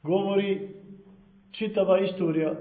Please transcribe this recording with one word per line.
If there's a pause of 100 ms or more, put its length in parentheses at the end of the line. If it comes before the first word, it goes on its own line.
govori (760)
čitava
istorija